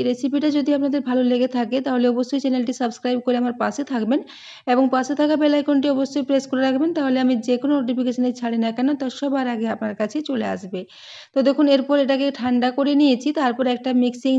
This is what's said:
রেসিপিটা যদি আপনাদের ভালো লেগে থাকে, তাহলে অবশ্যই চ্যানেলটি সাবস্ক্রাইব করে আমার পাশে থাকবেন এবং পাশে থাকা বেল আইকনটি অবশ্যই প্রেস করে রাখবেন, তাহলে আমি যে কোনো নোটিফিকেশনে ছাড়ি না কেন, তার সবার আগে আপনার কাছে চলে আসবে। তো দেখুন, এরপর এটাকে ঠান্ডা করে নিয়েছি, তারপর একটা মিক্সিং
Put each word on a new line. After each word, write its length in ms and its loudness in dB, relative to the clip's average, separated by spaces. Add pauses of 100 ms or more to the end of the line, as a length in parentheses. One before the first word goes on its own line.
রেসিপিটা 460 0
যদি 240 0
আপনাদের 280 0
ভালো 220 0
লেগে 260 2
থাকে, 320 -2
তাহলে 260 0
অবশ্যই 340 0
চ্যানেলটি 320 0
সাবস্ক্রাইব 500 -4
করে 140 0
আমার 200 -2
পাশে 260 -2
থাকবেন 360 0 (480)
এবং 220 4
পাশে 260 0
থাকা 220 2
বেল 160 4
আইকনটি 360 2
অবশ্যই 340 0
প্রেস 220 0
করে 160 -2
রাখবেন, 320 2
তাহলে 260 0
আমি 220 2
যে 160 0
কোনো 180 0
নোটিফিকেশনে 580 0
ছাড়ি 240 -4
না 140 0
কেন, 240 0
তার 160 -6
সবার 360 -2
আগে 200 -4
আপনার 280 -4
কাছে 260 -4
চলে 240 -4
আসবে। 340 -6 (500)
তো 120 0
দেখুন, 260 4
এরপর 320 2
এটাকে 320 0
ঠান্ডা 400 0
করে 240 0
নিয়েছি, 380 4
তারপর 340 0
একটা 260 -2
মিক্সিং 460 2